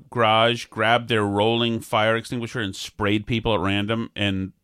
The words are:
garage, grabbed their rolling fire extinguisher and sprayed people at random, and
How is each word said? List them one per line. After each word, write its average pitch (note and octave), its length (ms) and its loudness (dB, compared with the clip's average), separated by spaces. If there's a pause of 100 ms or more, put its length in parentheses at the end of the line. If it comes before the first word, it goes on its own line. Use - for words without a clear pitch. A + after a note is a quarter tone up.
(120)
garage, A#2 540 2
grabbed A2+ 420 0
their A2 160 2
rolling A2+ 560 0
fire A2 360 0
extinguisher A#2 440 -6
and G2 160 -4
sprayed G#2 500 -2
people A2+ 300 0
at F#2+ 40 0
random, G2+ 560 -2
and G2 360 -2 (120)